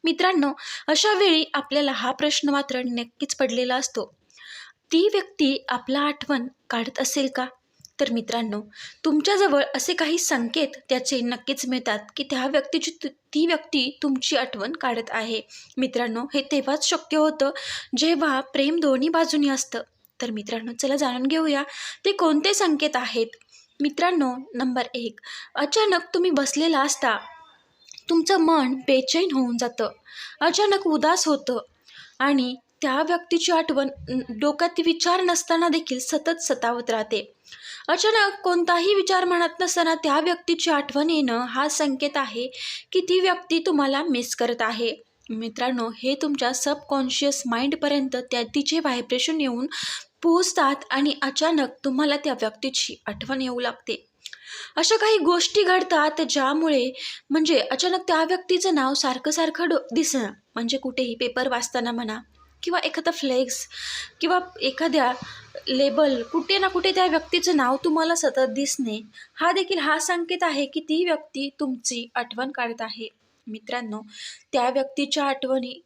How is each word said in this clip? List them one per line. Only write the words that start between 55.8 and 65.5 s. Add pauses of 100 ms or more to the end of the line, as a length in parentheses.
ज्यामुळे, (400)
म्हणजे
अचानक
त्या
व्यक्तीचं
नाव
सारखं
सारखं
डो-,
दिसणं, (220)
म्हणजे
कुठेही
पेपर
वाचताना
म्हणा (440)
किंवा
एखादा
फ्लेक्स (540)
किंवा (220)
एखाद्या (560)